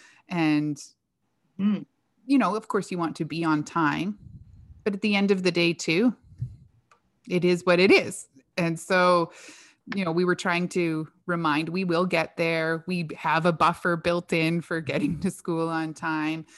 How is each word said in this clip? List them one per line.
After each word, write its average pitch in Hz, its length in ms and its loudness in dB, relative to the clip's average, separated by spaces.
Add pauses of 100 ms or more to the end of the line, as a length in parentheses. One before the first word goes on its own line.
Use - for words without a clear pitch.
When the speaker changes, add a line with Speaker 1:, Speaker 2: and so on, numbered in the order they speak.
(280)
Speaker 1:
And, 151 520 0 (800)
Speaker 2:
Mm. 196 260 0 (420)
Speaker 1:
you 269 120 4
know, 196 180 2
of 220 120 -8
course 196 220 -2
you 185 80 -6
want 160 180 -2
to 170 80 -4
be 165 200 -4
on 151 180 2
time, 160 560 -2 (680)
but 202 100 -2
at 190 80 -10
the 208 120 0
end 196 160 2
of 190 120 2
the 180 100 2
day 170 220 2
too, 196 420 0 (1120)
it 175 160 0
is 180 220 2
what 175 120 6
it 190 120 6
is. - 360 2 (300)
And 165 240 -2
so, 180 520 2 (600)
you 196 100 -2
know, 165 80 -2
we 175 120 2
were 180 100 2
trying 175 360 -2
to 160 380 -2 (180)
remind, 160 420 -2
we 185 160 -4
will 175 220 0
get 165 300 -2
there. 165 500 -2
We 175 300 -4
have 160 300 0
a 175 60 4
buffer 170 440 0
built 175 360 -2
in 165 280 0
for 165 200 -6
getting 147 400 -4
to 185 100 -2
school 165 380 -4
on 160 260 -4
time. 156 520 -4 (120)